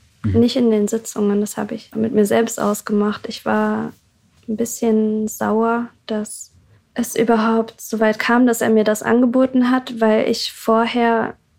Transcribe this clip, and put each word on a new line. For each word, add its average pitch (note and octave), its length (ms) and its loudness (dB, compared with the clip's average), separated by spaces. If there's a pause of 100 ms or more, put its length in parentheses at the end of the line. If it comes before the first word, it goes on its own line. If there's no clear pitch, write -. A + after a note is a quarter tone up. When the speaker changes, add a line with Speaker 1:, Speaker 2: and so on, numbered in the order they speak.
(240)
Speaker 1:
Mhm. G#2+ 160 2
Speaker 2:
Nicht A#3+ 160 2
in A#3+ 140 2
den G#3 180 2
Sitzungen, G#3 540 -2
das G#3 160 -6
habe G#3+ 180 -6
ich - 200 -16
mit A3 180 -2
mir G#3+ 120 4
selbst A3+ 340 0
ausgemacht. G#3 680 -2
Ich - 180 -14
war G#3+ 460 -2 (560)
ein G#3+ 100 -4
bisschen A3 720 0
sauer, A3+ 600 -2 (180)
dass - 460 -8 (420)
es - 220 -6
überhaupt A3+ 680 0
so - 180 -8
weit G#3+ 200 2
kam, A#3+ 260 4
dass A#3 160 2
er A#3+ 80 2
mir A3 140 4
das G#3+ 180 0
angeboten B3+ 680 2
hat, B3+ 300 -2
weil A3 280 4
ich - 220 -4
vorher A3+ 840 0 (240)